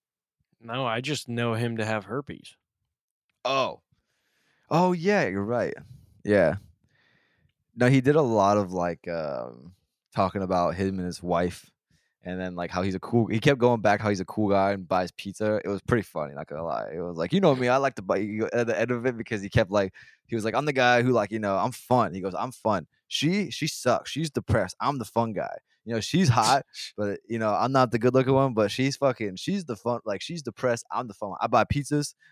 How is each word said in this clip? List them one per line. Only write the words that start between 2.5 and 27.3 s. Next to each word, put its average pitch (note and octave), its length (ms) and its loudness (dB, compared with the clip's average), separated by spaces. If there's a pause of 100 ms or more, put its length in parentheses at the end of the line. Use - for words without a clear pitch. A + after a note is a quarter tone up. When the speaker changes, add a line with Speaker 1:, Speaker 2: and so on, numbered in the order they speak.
Speaker 2:
Oh. B2 360 -2 (880)
Oh, F3+ 240 4
yeah, F3+ 360 2
you're G2 160 -2
right. A2 300 -2 (500)
Yeah. F#2+ 320 4 (1200)
No, B2 120 4
he C3+ 120 6
did C#3 160 4
a D#3+ 60 6
lot G#2 360 4
of, F#2+ 140 -2
like, F2 340 -4
um, C#2+ 680 -8 (380)
talking G2 300 0
about F2 320 0
him F#2+ 240 -2
and F2+ 80 -6
his F2 160 -10
wife, F2 480 -2 (540)
and F#2 160 -8
then, F#2 160 -8
like, F2 160 -6
how F2+ 100 -2
he's F#2+ 140 -2
a - 40 -10
cool, A#2 280 0
he A2 100 -2
kept C#3 220 2
going A#2+ 200 4
back G#2 200 4
how G#2 80 -2
he's G#2 120 0
a F#2 40 -6
cool G#2+ 260 -2
guy G2 220 4
and F#2+ 160 -6
buys F2+ 240 -2
pizza. G#2+ 520 -4
It - 40 -6
was G2 120 -4
pretty A#2 220 0
funny, D2+ 320 -8
not C#2+ 140 -12
gonna D2+ 160 -10
lie. A1 280 -6
It E2 80 -8
was F2 160 -8
like, E2+ 160 -4
"You F#3+ 80 2
know E3 140 6
me, B2+ 140 0
I B2 80 4
like C#3 180 0
to A2 80 -14
buy," F#2 160 -2
you, G#2+ 340 -4
at A#2 140 0
the A2 120 -2
end A#2 120 0
of A#2+ 160 -4
it, B2 100 -2
because A2 240 -6
he G2 80 -8
kept, G#2 220 2
like, G2 240 0 (320)
he - 80 -6
was A2 100 -4
like, G#2+ 100 -2
"I'm C3+ 100 0
the D3+ 80 -2
guy B2 300 4
who, B2+ 100 2
like, G#2 180 2
you A2 80 -6
know, G2+ 180 0
I'm G2 140 0
fun." A#2+ 420 0
He F#2 80 -8
goes, F#2 140 -4
"I'm G#2 160 -6
fun. G2+ 380 -4 (180)
She, F3 460 -2
she D3+ 160 -6
sucks. - 420 -2
She's D#3+ 200 -6
depressed. G#2+ 500 -2
I'm C#3 180 -2
the A2+ 60 -6
fun A#2 280 -2
guy. B1 240 -6 (280)
You A2+ 100 -6
know, A2+ 60 -2
she's - 280 2
hot, B2 380 4 (140)
Speaker 1:
<laughs> - 180 -14
Speaker 2:
but, G2+ 300 -2
you A2+ 100 -4